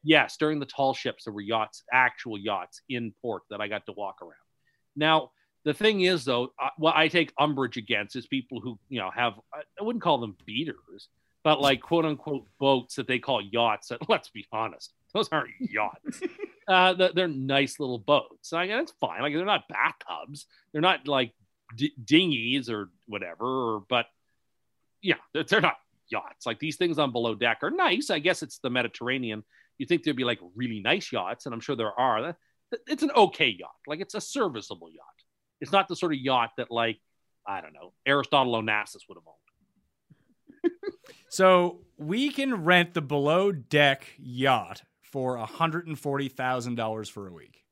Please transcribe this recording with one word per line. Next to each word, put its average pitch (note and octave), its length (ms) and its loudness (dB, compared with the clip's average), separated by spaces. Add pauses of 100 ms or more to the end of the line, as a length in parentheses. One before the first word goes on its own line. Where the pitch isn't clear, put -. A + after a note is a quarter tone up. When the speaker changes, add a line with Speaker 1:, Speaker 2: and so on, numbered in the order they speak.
Speaker 1:
Yes, D3 320 4
during D3+ 240 0
the C#3 60 -8
tall C3+ 280 0
ships, - 300 -8
there G#2+ 100 -10
were G#2 60 -8
yachts, A2 420 -4 (100)
actual B2 460 0
yachts G2 500 -6
in A#2+ 320 -6
port A2 300 -6
that G#2 100 -10
I G#2 60 -4
got G2+ 200 -8
to G#2 60 -14
walk G2 300 -10
around. E2 120 -20 (600)
Now, D#3 380 2 (320)
the D3+ 80 0
thing G#3 300 2
is, F3 240 2
though, B2 340 0
I, C#3 160 -2
what D#3 180 2
I D#3 140 6
take E3 300 2
umbrage C3+ 400 0
against G#2 380 -4
is B2 100 -10
people B2+ 340 -6
who, A2+ 180 -10 (120)
you A#2+ 100 -6
know, F#2 100 -6
have, A#2+ 220 0 (180)
I, D3+ 120 -14 (180)
I - 20 -6
wouldn't A3+ 200 -4
call D3+ 160 2
them G#2+ 260 -8
beaters, A#2+ 640 -8 (340)
but, D#3 160 4
like, C#3 220 4
quote E3 240 0
unquote D3 420 -6 (140)
boats C3+ 360 2
that C3 100 -6
they B2+ 120 -2
call A#2 220 -2
yachts. A2 480 0
That, A#2+ 160 -8
<laughs> - 60 -10
let's - 180 0
be G#2 240 -16
honest, G#2+ 400 -6 (220)
those - 180 0
aren't D3+ 260 -2
yachts. G#2+ 680 -6
Speaker 2:
<laughs> - 40 -4 (380)
Speaker 1:
Uh, F#3 240 6
the, F3+ 220 2
they're F3+ 140 2
nice C#3 520 0
little B2+ 180 -4
boats. - 540 0
Like, F3 160 0
that's C4 320 -4
fine. G2 220 -4
Like, D3 100 -2
they're E3+ 120 -2
not G3+ 240 0
bathtubs. G#2+ 800 -4 (260)
They're D3+ 100 0
not, E3 260 2
like, C3 260 0 (420)
d-, C#3+ 260 -2
dinghies C3 680 2
or G2+ 200 -6 (160)
whatever. G2 380 -8
Or, A#2+ 440 -2
but B2 180 2 (960)
yeah, F3+ 140 0 (160)
they're, D3 120 -4
they're G#3 180 4
not - 140 2 (320)
yachts. - 360 -8
Like, A#2 140 -4
these D#3 180 -6
things E3+ 220 0
on C#3 140 2
Below A#2 220 0
Deck A2+ 280 0
are E3 80 -2
nice. D4+ 380 0
I F3+ 100 0
guess E3 240 0
it's - 180 -14
the B2+ 100 -4
Mediterranean. A#2+ 720 -2 (320)
You C#3 80 -8
think F3 200 0
there'd C#3+ 120 0
be, B2+ 80 -2
like, A#2+ 160 0 (140)
really A2+ 260 -6
nice C#3+ 320 0
yachts, G2+ 320 -4
and B2 100 -8
I'm A#2 60 -8
sure C3+ 160 -6
there A2 220 -4
are. A#2+ 240 2
That, E3 140 -8 (500)
it's - 160 -4
an C#4 120 0
okay D#3 440 4
yacht. F2 180 -16 (100)
Like, D#3 140 -8
it's F#3+ 140 -10
a D3 60 -6
serviceable G#2+ 720 -6
yacht. - 140 -20 (560)
It's - 120 -6
not G3 140 4
the F3 100 -8
sort E3+ 160 -2
of C#3 60 -2
yacht B2 380 0
that, B2 140 -8
like, A#2 280 -2 (480)
I G2 140 -8
don't D#2 120 -18
know, D#2 200 -20 (120)
Aristotle C3+ 500 2
Onassis G#2+ 540 -2
would F2 100 -20
have - 80 -20
owned. - 1500 -10
Speaker 2:
<laughs> - 560 -16
So F3+ 520 6 (160)
we G#3+ 340 -2
can B3+ 340 -2
rent F3 300 4
the D#3+ 80 0
Below D3 500 2
Deck C#3+ 540 2 (120)
yacht B2 640 0 (200)
for B2+ 340 -4
a A2 100 -6
hundred E3 400 -4
and D#3 120 -8
forty C#3 300 -4
thousand B2+ 460 -4
dollars A2 340 -6
for G2 200 -14
a F2+ 40 -18
week. C#2 400 -20